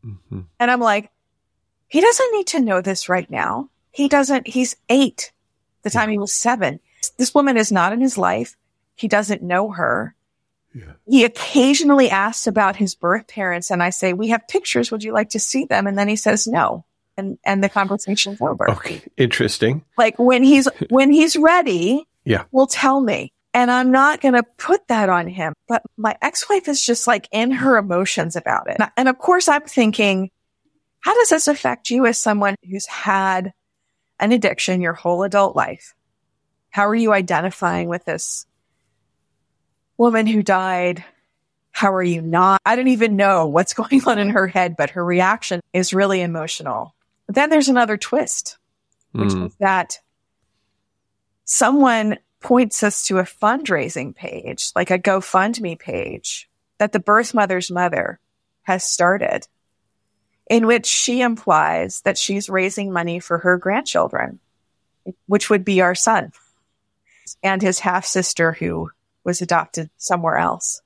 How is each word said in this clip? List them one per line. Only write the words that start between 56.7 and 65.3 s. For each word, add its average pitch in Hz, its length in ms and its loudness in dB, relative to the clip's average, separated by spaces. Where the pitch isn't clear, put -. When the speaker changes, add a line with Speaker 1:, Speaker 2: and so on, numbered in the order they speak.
Speaker 2:
that 208 140 0
the 208 80 -2
birth 214 340 2
mother's 185 380 0
mother 175 480 -2
has 185 200 -2
started, - 640 0
in 226 180 2
which 233 180 2
she - 360 -2
implies 170 800 0
that 196 160 -2
she's 196 320 -4
raising 190 420 -4
money 175 280 -4
for 170 200 -4
her 180 180 2
grandchildren, - 800 -2
which 202 240 0